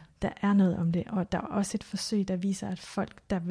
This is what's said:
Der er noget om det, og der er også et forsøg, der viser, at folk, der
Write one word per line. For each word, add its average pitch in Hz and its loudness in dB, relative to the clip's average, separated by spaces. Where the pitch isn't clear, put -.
Der 202 0
er 202 4
noget 190 6
om 170 0
det, 175 0
og 185 -2
der 180 0
er - 0
også 202 -2
et - -4
forsøg, 202 -2
der 190 0
viser, 196 -2
at 185 -6
folk, - -6
der 190 2